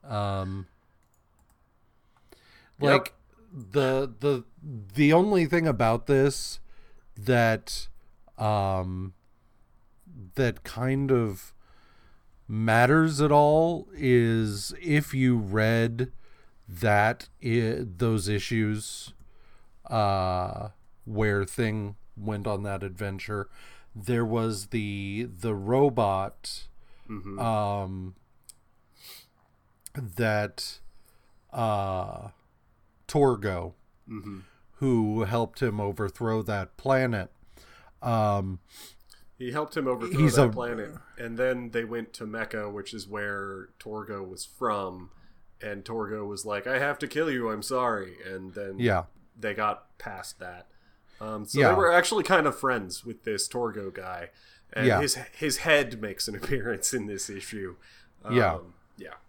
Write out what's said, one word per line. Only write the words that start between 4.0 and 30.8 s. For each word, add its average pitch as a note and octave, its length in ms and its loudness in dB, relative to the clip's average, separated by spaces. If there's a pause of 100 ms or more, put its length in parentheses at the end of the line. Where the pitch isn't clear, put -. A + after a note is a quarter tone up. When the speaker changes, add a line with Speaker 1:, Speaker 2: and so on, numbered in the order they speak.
Speaker 1:
the, C#3 260 0 (500)
the D3 180 8
only F3+ 340 6
thing E3 220 4
about A#2 380 2
this C#3 520 2 (580)
that, A2+ 720 2 (520)
um, F#2+ 760 0 (1200)
that A#2+ 300 0
kind C3 480 0
of A2+ 420 0 (920)
matters B2 720 4
at D3+ 100 6
all D#3 640 4
is A2+ 880 2
if D3 320 2
you B2+ 220 4
read A2+ 760 2 (580)
that, G#2 600 2 (160)
i-, A#2 340 2
those G#2+ 500 0
issues, G#2+ 840 -2 (760)
uh, G2 800 0 (360)
where G#2 400 2
Thing G#2+ 500 -2 (220)
went G#2 300 -4
on G2+ 180 -2
that G2 180 -4
adventure, G2 680 -6 (460)
there A#2 300 0
was A2 440 0
the, G#2 640 -4
the G#2 240 -4
robot, G#2 1120 2 (420)
Speaker 2:
Mm-hmm. G#2 300 -10
Speaker 1:
um, G2+ 760 -2 (1800)
that, G#2+ 840 -2 (720)